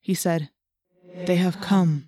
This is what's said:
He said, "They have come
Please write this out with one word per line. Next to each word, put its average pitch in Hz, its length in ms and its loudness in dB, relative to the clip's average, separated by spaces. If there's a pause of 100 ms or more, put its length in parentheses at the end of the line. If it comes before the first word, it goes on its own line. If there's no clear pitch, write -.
He 190 140 -4
said, 165 340 -2 (760)
"They 180 100 2
have 180 240 0
come 165 480 2